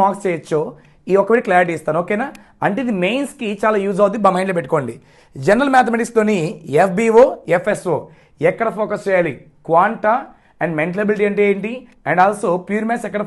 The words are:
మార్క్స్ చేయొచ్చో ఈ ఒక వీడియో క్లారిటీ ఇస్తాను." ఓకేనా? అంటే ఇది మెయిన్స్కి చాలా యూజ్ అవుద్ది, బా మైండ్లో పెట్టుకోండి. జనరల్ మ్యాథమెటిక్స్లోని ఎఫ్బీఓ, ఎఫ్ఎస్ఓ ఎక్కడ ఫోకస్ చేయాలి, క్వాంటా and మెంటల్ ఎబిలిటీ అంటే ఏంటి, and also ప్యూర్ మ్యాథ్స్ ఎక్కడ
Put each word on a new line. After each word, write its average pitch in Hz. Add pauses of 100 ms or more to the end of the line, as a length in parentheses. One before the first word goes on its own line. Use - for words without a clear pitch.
మార్క్స్ 196
చేయొచ్చో 160 (440)
ఈ 175
ఒక 202
వీడియో 233
క్లారిటీ 180
ఇస్తాను." 151
ఓకేనా? 208 (380)
అంటే 202
ఇది 240 (100)
మెయిన్స్కి 247 (160)
చాలా 214
యూజ్ 196
అవుద్ది, 202
బా 196
మైండ్లో 185
పెట్టుకోండి. 139 (520)
జనరల్ 247
మ్యాథమెటిక్స్లోని 226 (460)
ఎఫ్బీఓ, 220 (340)
ఎఫ్ఎస్ఓ 175 (540)
ఎక్కడ 220 (100)
ఫోకస్ 202
చేయాలి, 175 (340)
క్వాంటా 214 (500)
and 165
మెంటల్ 175
ఎబిలిటీ 208
అంటే 202
ఏంటి, 208 (240)
and 170
also 208 (180)
ప్యూర్ 214
మ్యాథ్స్ 233
ఎక్కడ 202